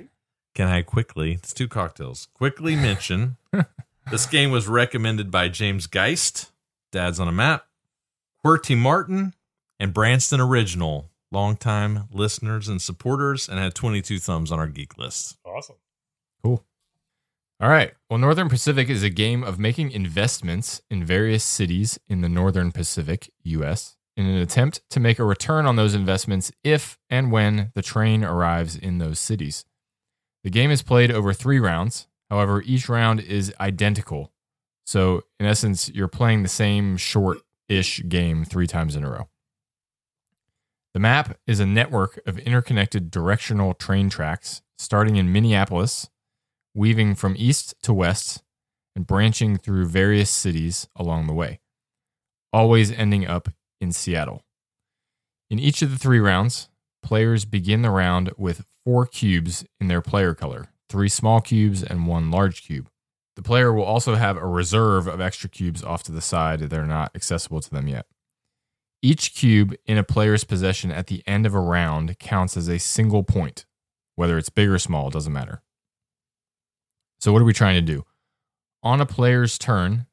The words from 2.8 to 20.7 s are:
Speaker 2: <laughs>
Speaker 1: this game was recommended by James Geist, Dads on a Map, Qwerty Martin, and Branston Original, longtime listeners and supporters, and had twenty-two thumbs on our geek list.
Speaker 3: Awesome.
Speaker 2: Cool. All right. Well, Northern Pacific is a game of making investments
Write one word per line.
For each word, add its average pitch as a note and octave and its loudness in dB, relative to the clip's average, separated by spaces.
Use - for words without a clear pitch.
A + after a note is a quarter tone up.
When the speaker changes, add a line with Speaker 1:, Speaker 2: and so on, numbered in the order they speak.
Speaker 2:
<laughs> - -20
Speaker 1:
this A2+ -2
game C#3+ 2
was A2+ 0
recommended A2 -2
by F2+ 0
James G2 -4
Geist, - -2
Dads F2+ -4
on F2+ 4
a E2+ 0
Map, C3 2
Qwerty D#3 4
Martin, F#3 2
and G2 -2
Branston B2 2
Original, F2 0
longtime G#2 -2
listeners G#2+ -4
and G2 -6
supporters, C3+ -4
and F#2 -6
had F#2 -2
twenty-two G#2+ -4
thumbs E2 -4
on D#2+ -2
our D#2+ -2
geek C#2+ -12
list. - -12
Speaker 3:
Awesome. G#2 -14
Speaker 2:
Cool. A#2 -2
All A2+ 2
right. D3+ 4
Well, A2+ -2
Northern D#3 2
Pacific C3 0
is G#2 0
a G2+ 2
game A2+ 0
of F#2+ -6
making B2 -2
investments F#2+ -4